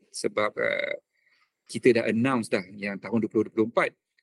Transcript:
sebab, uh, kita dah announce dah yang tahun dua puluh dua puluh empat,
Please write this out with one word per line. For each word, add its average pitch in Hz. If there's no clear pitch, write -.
sebab, 104
uh, -
kita 113
dah -
announce 117
dah 101
yang 101
tahun 107
dua -
puluh 107
dua -
puluh 110
empat, 156